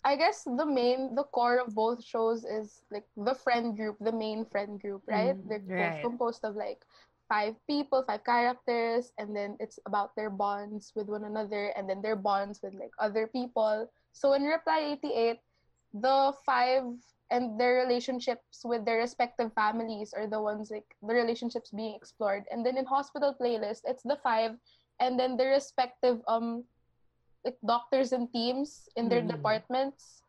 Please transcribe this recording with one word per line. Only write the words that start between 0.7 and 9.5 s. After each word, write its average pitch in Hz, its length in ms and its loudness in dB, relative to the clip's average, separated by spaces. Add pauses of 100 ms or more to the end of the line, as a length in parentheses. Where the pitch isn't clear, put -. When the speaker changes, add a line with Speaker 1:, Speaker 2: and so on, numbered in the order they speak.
Speaker 1:
the 285 160 0
core 240 320 4
of 226 80 -8
both 226 320 0
shows 226 400 0
is, 214 480 -8
like, 208 240 -10
the 214 160 -2
friend 240 400 0
group, 214 320 -6
the 226 80 0
main 220 320 -4
friend 208 320 -4
group, 196 320 -8
right? 220 240 2
Speaker 2:
Mm, - 160 -6
Speaker 1:
They're 208 160 -6
both 180 320 -2
Speaker 2:
right. 156 80 -6
Speaker 1:
composed 240 400 -4
of, 208 160 -6
like, 208 240 -8 (400)
five 214 320 0 (100)
people, 285 380 0
five 214 180 -4
characters, 240 960 0
and 208 180 -8
then 202 300 -4